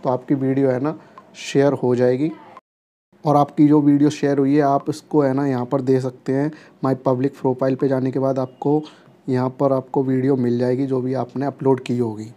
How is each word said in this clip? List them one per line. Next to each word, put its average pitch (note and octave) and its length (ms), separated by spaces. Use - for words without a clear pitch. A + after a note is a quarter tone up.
तो C#3 60
आपकी B2+ 260
video C3+ 340
है B2 100
ना D3 140
share C#3 380
हो B2 220
जाएगी B2+ 360
और D3 100
आपकी D3 320
जो D3+ 140
video C#3+ 280
share C#3+ 300
हुई C#3 160
है D3+ 60
आप C#3 280
इसको D3+ 320
है C3+ 120
ना C#3 140
यहाँ B2 180
पर C3+ 160
दे C3 200
सकते C3 320
हैं। C#3+ 180
My C3+ 120
Public C3 400
Profile C3+ 380
पे C#3 120
जाने C3 240
के C3 80
बाद C3+ 200
आपको C#3+ 420
यहाँ B2+ 200
पर C#3 140
आपको C3 300
video C3 320
मिल A#2+ 240
जाएगी B2+ 260
जो C3 160
भी B2+ 120
आपने B2+ 320
upload C3 340
की B2 180
होगी A2 400